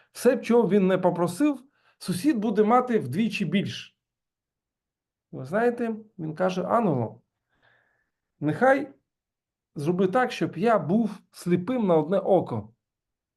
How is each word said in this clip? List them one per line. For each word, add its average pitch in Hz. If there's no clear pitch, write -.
все 254
б, -
чого 226
він 190
не 185
попросив, 180
сусід 233
буде 208
мати 240
вдвічі 180
більше. -
Ви 135
знаєте, 233
він 160
каже: 185
«Ангело, 175
нехай 247
зроби 180
так, 247
щоб -
я 214
був 196
сліпим 185
на 165
одне 165
око». 165